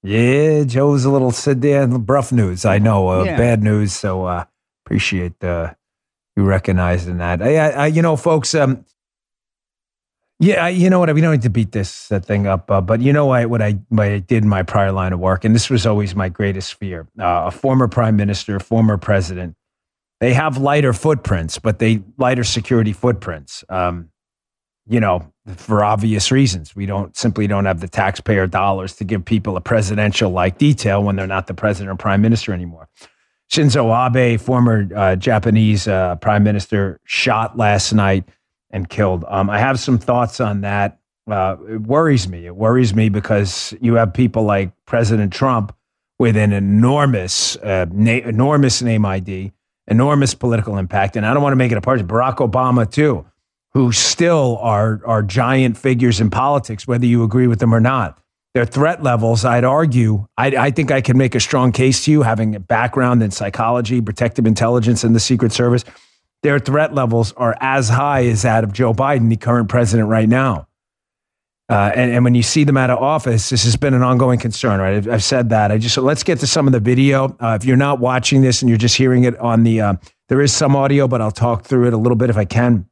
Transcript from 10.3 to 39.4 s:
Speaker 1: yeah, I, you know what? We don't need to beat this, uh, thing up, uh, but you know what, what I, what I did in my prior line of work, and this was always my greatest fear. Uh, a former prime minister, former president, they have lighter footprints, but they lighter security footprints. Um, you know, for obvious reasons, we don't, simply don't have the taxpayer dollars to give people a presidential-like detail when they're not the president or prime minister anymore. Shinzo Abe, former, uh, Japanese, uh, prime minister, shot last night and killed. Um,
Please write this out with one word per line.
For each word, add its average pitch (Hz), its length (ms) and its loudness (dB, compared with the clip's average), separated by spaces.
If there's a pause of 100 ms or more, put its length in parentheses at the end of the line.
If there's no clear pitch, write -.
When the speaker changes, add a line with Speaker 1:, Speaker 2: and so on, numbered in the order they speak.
Speaker 1:
yeah, 180 240 2
I, 175 40 0
you 185 200 2
know 185 100 4
what? 160 140 2
We 151 80 2
don't 165 100 2
need 127 120 2
to 120 60 0
beat 107 220 -2
this, - 400 -8
uh, 101 80 -2
thing 101 280 -2
up, 95 220 -2
uh, 98 120 2
but 110 180 0
you 135 140 2
know 147 140 2
what, 120 220 0
what 117 120 -2
I, 104 260 0
what 107 200 0
I 101 120 -2
did 110 240 0
in 107 60 2
my 95 120 0
prior 98 300 0
line 92 220 -2
of 90 80 -6
work, 92 240 -2
and 110 100 4
this 110 140 -2
was 120 160 0
always 104 300 0
my 95 120 -2
greatest 95 460 -6
fear. 90 340 -12 (100)
Uh, 87 280 -2
a 90 60 -6
former 131 360 0
prime 110 300 0
minister, 101 420 -4
former 110 380 0
president, 90 580 -4 (640)
they 120 140 0
have 143 240 0
lighter 139 340 2
footprints, 104 680 -2
but 107 200 -2
they 113 240 0 (140)
lighter 123 260 0
security 110 480 0
footprints. 90 760 -6
Um, 87 400 -6 (760)
you 117 140 -2
know, 90 320 -2 (240)
for 104 260 -2
obvious 107 480 0
reasons, 104 460 0
we 98 100 -8
don't, 98 300 -8
simply 107 320 -2
don't 101 160 -2
have 95 160 0
the 90 80 -10
taxpayer 95 600 -2
dollars 95 500 -4
to 104 80 -8
give 92 180 -6
people 104 320 -4
a 87 60 -6
presidential-like 101 960 -2
detail 110 440 0
when 101 140 -2
they're 95 100 -6
not 95 220 -6
the 95 60 -10
president 98 360 -4
or 95 60 -8
prime 101 260 0
minister 110 300 0
anymore. 85 380 -10 (600)
Shinzo 139 440 2
Abe, 123 480 2
former, 117 520 0
uh, 95 220 2
Japanese, 107 720 2
uh, 92 300 -2
prime 104 260 0
minister, 101 640 -2
shot 113 520 -2
last 104 360 0
night 98 340 0 (440)
and 92 180 -8
killed. 92 400 -2
Um, 98 200 -2